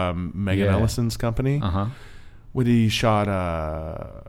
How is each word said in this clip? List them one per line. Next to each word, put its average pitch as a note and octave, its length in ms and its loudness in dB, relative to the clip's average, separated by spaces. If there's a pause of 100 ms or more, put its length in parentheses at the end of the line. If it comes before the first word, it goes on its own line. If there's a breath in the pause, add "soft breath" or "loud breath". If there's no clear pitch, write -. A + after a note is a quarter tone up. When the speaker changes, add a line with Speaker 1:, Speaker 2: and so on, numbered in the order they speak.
(120)
Speaker 1:
um, F2 220 -4
Megan G2 320 0
Speaker 2:
Yeah. G2 80 4
Speaker 1:
Ellison's A2+ 440 2
company. B2+ 440 0
Speaker 2:
Uh-huh. G2 260 0 (680 loud breath)
Speaker 1:
What B2+ 120 2
did A#2+ 60 4
he A#2 180 6
shot? G#2+ 380 2
Uh, D#2+ 1000 -4